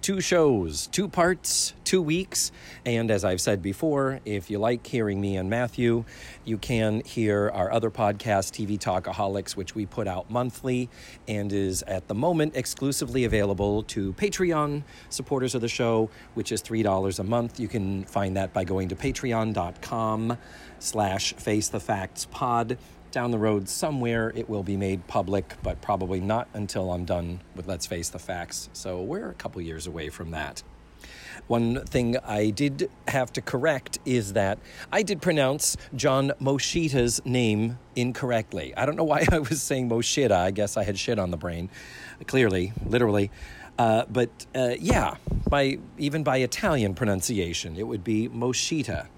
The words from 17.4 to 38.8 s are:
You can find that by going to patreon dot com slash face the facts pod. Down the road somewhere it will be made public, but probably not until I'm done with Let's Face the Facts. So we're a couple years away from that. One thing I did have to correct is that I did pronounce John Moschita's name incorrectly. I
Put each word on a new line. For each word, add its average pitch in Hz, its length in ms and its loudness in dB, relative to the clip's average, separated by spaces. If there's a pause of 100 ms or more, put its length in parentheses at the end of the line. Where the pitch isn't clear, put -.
You 110 80 -2
can 98 380 -2
find 98 300 0
that 95 160 0
by 95 120 0
going 95 240 -2
to 92 80 -4
patreon 113 580 -2
dot 87 280 -4
com 113 540 -2 (440)
slash 98 540 0
face 107 340 0
the 117 100 -4
facts 98 540 -4
pod. 120 440 0 (360)
Down 120 180 0
the 120 80 2
road 104 300 2
somewhere 120 680 0
it 113 140 -6
will 104 140 -2
be 98 160 -2
made 95 280 -2
public, 95 560 -2
but 92 200 -4
probably 95 360 -2
not 107 360 0
until 101 400 -4
I'm 87 100 -4
done 87 360 -2 (140)
with 87 140 -10
Let's 87 160 -4
Face 85 240 -6
the - 100 -10
Facts. 87 540 -8
So 90 300 -6
we're 180 260 -6
a - 60 -12
couple - 260 -10
years 80 260 -8
away 80 220 -8
from 82 220 -10
that. 78 320 -8 (840)
One 117 380 2
thing 123 400 2
I 107 240 2
did 143 400 0 (200)
have 131 260 0
to 127 80 -2
correct 135 640 0
is 113 260 2
that 101 260 2 (320)
I 208 120 2
did 190 180 -2
pronounce 151 560 2 (180)
John 139 460 4
Moschita's 135 840 2
name 117 520 2 (160)
incorrectly. 117 840 -2
I 120 80 2